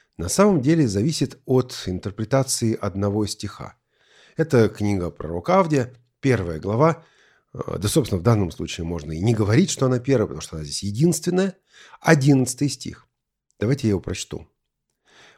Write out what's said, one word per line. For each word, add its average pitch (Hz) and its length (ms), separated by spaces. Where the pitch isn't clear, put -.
на 82 100
самом 196 340
деле 151 260
зависит 117 580
от 127 400
интерпретации 110 920
одного 101 460
стиха. - 500
Это 127 320
книга 101 400
пророка 90 500
Авдия, 147 340
первая 92 400
глава. 123 440
Э, - 260
да, 92 80
собственно, 101 320
в 82 40
данном 104 280
случае 85 340
можно 80 260
и 80 100
не 113 120
говорить, 110 380
что - 160
она 127 120
первая, 123 280
потому 76 140
что - 160
она 78 80
здесь 73 180
единственная. 170 720
Одиннадцатый 139 720
стих. - 380
Давайте 117 280
я 107 40
его 95 80
прочту. - 480